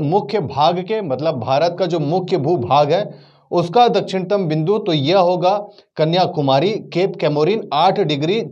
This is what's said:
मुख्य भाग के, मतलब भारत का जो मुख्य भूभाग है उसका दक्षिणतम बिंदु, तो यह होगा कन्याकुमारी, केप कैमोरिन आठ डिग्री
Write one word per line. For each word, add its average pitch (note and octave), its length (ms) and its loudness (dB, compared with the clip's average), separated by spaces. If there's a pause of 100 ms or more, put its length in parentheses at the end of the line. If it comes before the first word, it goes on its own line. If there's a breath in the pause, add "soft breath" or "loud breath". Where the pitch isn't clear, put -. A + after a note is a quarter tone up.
मुख्य D#3+ 380 0
भाग E3 400 0
के, G#3+ 220 -4
मतलब C#3+ 380 -4
भारत C3+ 400 0
का F#3+ 60 0
जो E3+ 140 -2
मुख्य F3+ 380 -2
भूभाग C#3+ 540 2
है G3 180 -2 (420 loud breath)
उसका F3 360 4
दक्षिणतम F#3+ 600 -2
बिंदु, D#3 300 0
तो G#3 160 -2
यह D#3 240 2
होगा F3+ 400 2 (400 loud breath)
कन्याकुमारी, D#3+ 760 2
केप F#3 440 -4
कैमोरिन D#3+ 580 0
आठ E3 260 2
डिग्री D#3+ 420 -2 (100)